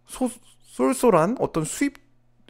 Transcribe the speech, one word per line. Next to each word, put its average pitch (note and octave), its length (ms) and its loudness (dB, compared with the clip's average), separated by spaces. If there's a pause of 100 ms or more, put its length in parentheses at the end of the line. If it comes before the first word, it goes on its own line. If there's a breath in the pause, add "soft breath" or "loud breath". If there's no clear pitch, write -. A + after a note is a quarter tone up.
소-, - 220 -4 (340)
쏠쏠한 A#3+ 800 2
어떤 D#3 240 -4
수입, C#4+ 300 -4 (560)